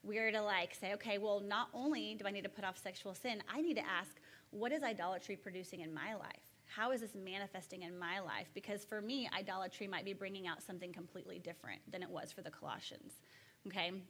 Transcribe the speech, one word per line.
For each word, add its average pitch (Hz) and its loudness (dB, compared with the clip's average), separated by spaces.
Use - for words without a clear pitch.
we're 220 4
to, 214 4
like, 190 4
say, 196 -2
"Okay, 208 2
well, 208 4
not 208 2
only 240 2
do 208 -6
I 196 4
need 196 -2
to 196 0
put 196 -4
off 185 0
sexual 190 -6
sin, 214 -2
I 220 2
need 311 6
to 208 2
ask, 180 2
what 220 2
is 311 4
idolatry 190 2
producing 180 -6
in 160 -4
my 165 0
life? - -8
How 226 4
is 254 4
this 208 -6
manifesting 190 -4
in 175 -4
my 180 2
life?" 165 -2
Because 202 -2
for 214 -2
me, 240 2
idolatry 190 0
might 190 0
be 196 -2
bringing 190 -4
out 165 -2
something 180 -6
completely 175 -8
different 170 -6
than 185 -4
it 180 -6
was 175 -4
for - -10
the 160 -6
Colossians, - -8
okay? 185 0